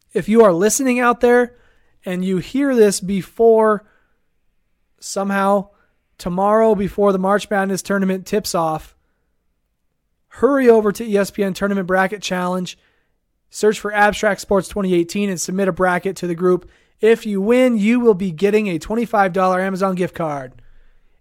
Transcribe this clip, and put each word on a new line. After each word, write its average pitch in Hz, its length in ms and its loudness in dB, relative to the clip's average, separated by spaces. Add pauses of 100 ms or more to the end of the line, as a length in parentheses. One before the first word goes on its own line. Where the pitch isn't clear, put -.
(120)
if 185 160 -4
you 220 160 6
are 196 80 6
listening 226 480 0
out 240 200 0
there 240 360 2 (480)
and 185 200 -4
you 190 140 0
hear 262 380 -2
this 208 240 4
before 214 880 0 (1120)
somehow 196 680 -2 (480)
tomorrow, 208 580 2
before 202 360 0
the 190 60 -2
March 190 320 -2
Madness 196 320 -2
tournament 190 440 -2
tips - 280 -4
off, 160 400 -4 (1300)
hurry 262 400 2
over 214 240 4
to 226 120 -10
E 214 120 -2
S 196 160 -2
P 208 100 -4
N 190 120 -2
Tournament 196 340 -4
Bracket 190 340 -2
Challenge, 180 560 -6 (680)
search 214 320 0
for 208 120 -8
Abstract 208 480 0
Sports 196 280 -2
twenty 190 260 -2
eighteen 175 340 -2
and 180 120 -6
submit 185 260 -4
a 185 60 0
bracket 180 440 -2
to 180 120 -8
the 175 80 -4
group. 180 340 0 (300)
If 220 240 2
you 202 160 -4
win, 240 380 2
you 220 200 2
will 233 140 4
be 190 180 -2
getting 202 360 0
a 175 120 -4
twenty-five 208 540 -2
dollar 185 260 0
Amazon 190 360 -2
gift 175 200 -4
card. 143 460 -8 (600)